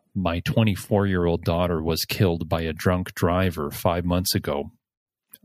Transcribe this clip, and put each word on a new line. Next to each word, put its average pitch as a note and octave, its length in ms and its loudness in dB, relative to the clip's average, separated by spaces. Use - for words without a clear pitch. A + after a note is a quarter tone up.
my E2+ 280 -2
twenty-four-year-old F#2+ 1000 2
daughter F2 380 0
was D#2+ 240 -2
killed E2 440 0
by E2 120 0
a D#2+ 120 -2
drunk F2+ 420 0
driver E2+ 560 0
five F2 320 -2
months F2 320 0
ago. D2 360 -4